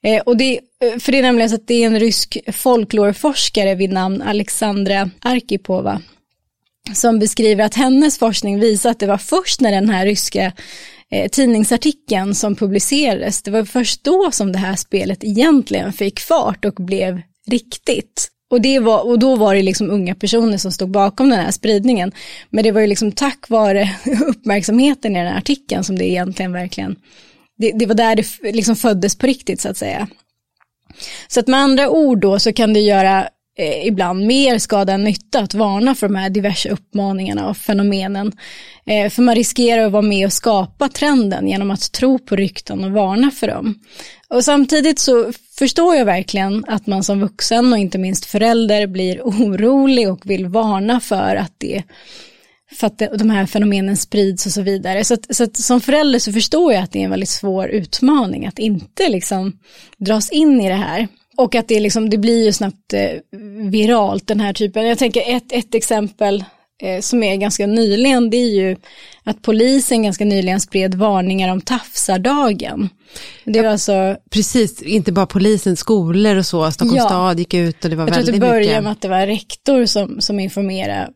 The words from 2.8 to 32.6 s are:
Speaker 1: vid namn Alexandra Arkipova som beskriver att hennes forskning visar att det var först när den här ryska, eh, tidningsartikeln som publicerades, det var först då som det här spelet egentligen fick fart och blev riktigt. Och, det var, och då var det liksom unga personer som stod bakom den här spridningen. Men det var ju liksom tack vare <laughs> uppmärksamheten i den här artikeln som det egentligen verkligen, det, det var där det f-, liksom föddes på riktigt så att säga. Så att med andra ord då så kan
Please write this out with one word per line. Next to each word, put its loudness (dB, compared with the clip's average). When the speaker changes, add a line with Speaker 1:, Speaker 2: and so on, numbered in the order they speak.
Speaker 1:
vid -2
namn -2
Alexandra -2
Arkipova -2
som 2
beskriver 2
att -4
hennes 4
forskning -2
visar 2
att -2
det -2
var 2
först -2
när 4
den 2
här 0
ryska, -2
eh, -2
tidningsartikeln 0
som -2
publicerades, 0
det -8
var 0
först -4
då 2
som -2
det -2
här -2
spelet -4
egentligen 2
fick -4
fart -2
och -2
blev -4
riktigt. -4
Och, 4
det 2
var, 2
och 4
då 4
var 4
det 2
liksom 0
unga -2
personer 0
som -4
stod -6
bakom 2
den 4
här -2
spridningen. 0
Men 0
det 4
var 4
ju 4
liksom 0
tack -4
vare 2
<laughs> 0
uppmärksamheten 0
i 0
den -2
här -4
artikeln -4
som -4
det -2
egentligen -4
verkligen, -8
det, 0
det 0
var 0
där 2
det 0
f-, -8
liksom 0
föddes 0
på 0
riktigt -4
så -6
att -8
säga. -6
Så 0
att -2
med 4
andra 4
ord 4
då 2
så 0
kan 2